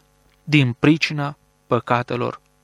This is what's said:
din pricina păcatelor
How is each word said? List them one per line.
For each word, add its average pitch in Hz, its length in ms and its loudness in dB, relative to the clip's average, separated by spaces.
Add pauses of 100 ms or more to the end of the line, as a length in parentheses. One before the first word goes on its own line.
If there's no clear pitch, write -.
(440)
din 139 360 2
pricina 147 580 0 (300)
păcatelor 120 720 -2 (220)